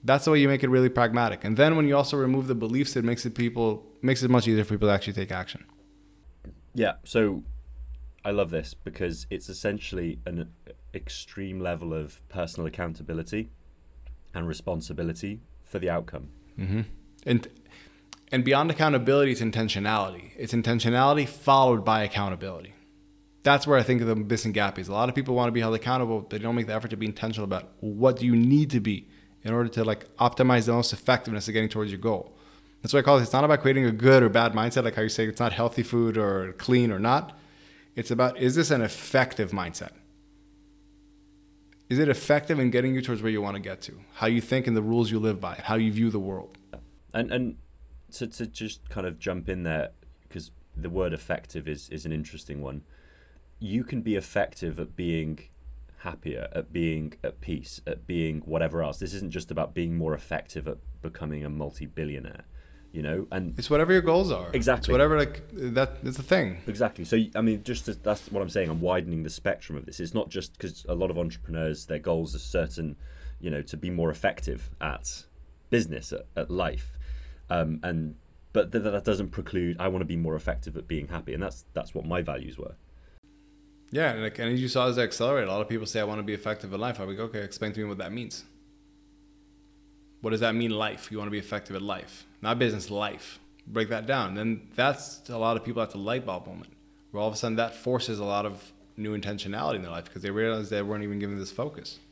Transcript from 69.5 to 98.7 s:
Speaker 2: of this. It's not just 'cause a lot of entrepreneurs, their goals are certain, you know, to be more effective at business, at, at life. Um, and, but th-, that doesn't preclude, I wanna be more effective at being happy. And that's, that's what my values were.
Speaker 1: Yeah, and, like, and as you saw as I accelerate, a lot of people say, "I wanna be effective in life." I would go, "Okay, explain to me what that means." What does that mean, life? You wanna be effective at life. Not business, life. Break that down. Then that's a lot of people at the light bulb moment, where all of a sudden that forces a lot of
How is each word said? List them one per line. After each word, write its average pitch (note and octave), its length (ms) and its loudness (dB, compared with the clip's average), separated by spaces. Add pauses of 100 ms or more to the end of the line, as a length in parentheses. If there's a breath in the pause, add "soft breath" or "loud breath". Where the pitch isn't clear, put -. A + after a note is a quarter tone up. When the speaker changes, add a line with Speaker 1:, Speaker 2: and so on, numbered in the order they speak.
Speaker 2:
of C#2 80 -12
this. - 140 -14
It's E2+ 120 -6
not A2 160 -2
just - 300 -8
'cause - 300 -12
a F2 80 -2
lot F#2 160 0
of E2 60 -2
entrepreneurs, D#2+ 680 -4
their D2+ 140 -6
goals E2 340 -2
are - 60 -6
certain, D#2+ 560 -4 (420 soft breath)
you F2+ 120 -8
know, D2 120 -4
to - 140 -12
be E2+ 120 -6
more E2 220 0
effective D2+ 600 -4 (100)
at - 460 -8 (440)
business, E2 420 -2
at, - 140 -8 (100)
at D#2 140 -4
life. F2 480 -4 (500 loud breath)
Um, D#2+ 360 0
and, D#2+ 320 -4 (360)
but G2 200 2
th-, A2 100 0
that G2+ 220 0
doesn't G2 240 0
preclude, F2 500 -2
I F2+ 80 0
wanna F#2 180 0
be E2+ 120 -2
more E2 180 0
effective - 420 -6
at - 120 -10
being D2 180 -4
happy. D#2 260 -8
And D2+ 80 -6
that's, - 240 -8 (100)
that's - 200 -8
what - 120 -6
my F2 160 -2
values C#2 360 -8
were. - 160 -12 (1200 soft breath)
Speaker 1:
Yeah, D3 180 2
and, A2 100 -4
like, G#2+ 160 -4
and A#2 120 -2
as B2+ 80 2
you B2+ 100 0
saw B2+ 200 2
as A#2+ 80 0
I B2 60 2
accelerate, A#2+ 440 0
a F#2+ 40 -2
lot G2+ 100 0
of G#2 80 -4
people A2 160 -4
say, G#2+ 160 -4
"I G#2 40 0
wanna G#2+ 180 -4
be G#2 100 -4
effective G#2 400 -6
in G2 80 -6
life." A#2 180 -4
I G2 60 -8
would F#2+ 100 -8
go, A2 100 -6
"Okay, A2+ 160 -8
explain G2+ 340 -6
to G#2+ 60 -6
me G#2+ 40 -4
what G2+ 140 -8
that F#2 120 -8
means." A2+ 360 -12 (1800)
What A2 80 -2
does A2 100 0
that A#2 140 2
mean, A#2 160 0
life? G#2+ 420 -4
You G#2+ 60 -8
wanna G#2 120 -6
be G#2 80 -4
effective G2 380 -8
at F#2 60 -6
life. G2 420 -10 (160)
Not A2+ 180 -2
business, G#2+ 320 0
life. G#2 480 -6 (280)
Break A2 240 -4
that A2 160 -4
down. A#2 280 -2
Then A2 400 -4
that's - 540 -2
a A#2+ 80 -10
lot A2+ 220 2
of A2+ 60 -8
people A#2 180 -4
at G#2 80 -4
the G2 80 -12
light A#2+ 260 -4
bulb F2+ 220 -8
moment, F2 260 -16 (380 soft breath)
where G2+ 100 -6
all G#2+ 80 0
of G#2+ 60 -4
a - 20 -8
sudden A2+ 200 -2
that A#2 180 0
forces A#2+ 440 -2
a G#2 60 -4
lot G2+ 220 0
of - 260 -10 (240)